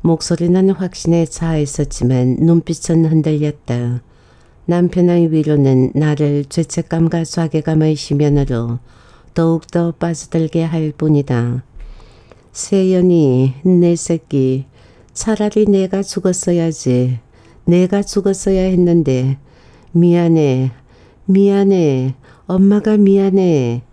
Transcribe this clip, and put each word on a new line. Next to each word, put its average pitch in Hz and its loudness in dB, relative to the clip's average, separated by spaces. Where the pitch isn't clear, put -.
목소리는 175 0
확신에 170 -2
차 165 -4
있었지만 131 -2
눈빛은 165 0
흔들렸다. 147 -2
남편의 175 2
위로는 143 2
나를 147 0
죄책감과 165 -2
좌괴감의 156 -2
심연으로 139 -2
더욱더 165 -2
빠져들게 165 -4
할 160 -4
뿐이다. 131 -2
"세연이, 175 2
내 175 4
새끼, 135 -2
차라리 214 -2
내가 196 0
죽었어야지. 165 -2
내가 180 2
죽었어야 196 -2
했는데. 165 0
미안해. 165 2
미안해. 190 2
엄마가 208 2
미안해." 185 2